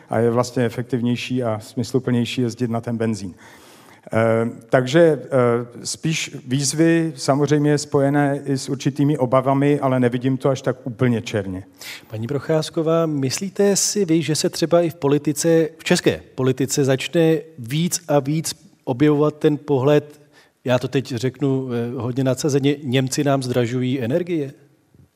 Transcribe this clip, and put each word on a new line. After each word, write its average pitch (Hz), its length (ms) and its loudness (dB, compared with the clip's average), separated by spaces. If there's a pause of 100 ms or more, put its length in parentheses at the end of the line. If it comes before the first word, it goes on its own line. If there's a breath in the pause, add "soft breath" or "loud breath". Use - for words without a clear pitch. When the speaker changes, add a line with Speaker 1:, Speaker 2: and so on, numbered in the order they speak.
Speaker 1:
a 110 100 0
je 117 100 2
vlastně 120 360 0
efektivnější 120 760 -4
a 110 160 -2
smysluplnější 120 840 -2
jezdit 117 280 -2
na 113 120 -4
ten 117 160 -6
benzín. 104 360 -4 (800 loud breath)
Eh, 113 360 2 (200)
takže, 139 540 4
eh, 120 600 0
spíš - 520 -6 (100)
výzvy 156 680 0
samozřejmě 147 600 2
spojené 143 680 2
i 139 120 -2
s 135 120 -6
určitými 143 480 0
obavami, 135 600 2
ale 131 200 0
nevidím 127 380 0
to 143 120 0
až 131 120 -2
tak 123 220 -2
úplně 120 380 0
černě. 95 420 -6 (460 loud breath)
Speaker 2:
Paní 113 180 -8
Procházková, 160 800 0
myslíte 180 680 0
si 202 300 0
vy, 160 160 2
že 147 140 -2
se 175 140 0
třeba 170 320 2
i 165 80 0
v - 60 -8
politice, 151 840 2
v - 60 -20
české 131 380 2 (140)
politice 131 500 0
začne 160 520 2 (220)
víc 151 480 -4
a 147 120 2
víc 151 520 -6 (120)
objevovat 147 520 2
ten 151 220 2
pohled, 147 640 0 (440 soft breath)
já 127 140 2
to 135 80 -4
teď 131 280 -2
řeknu, 131 560 -2
eh, 120 300 -4
hodně 123 220 -4
nadsazeně, 135 600 2
Němci 131 400 0
nám 139 200 2
zdražují 127 580 -2
energie? 147 520 -2 (640)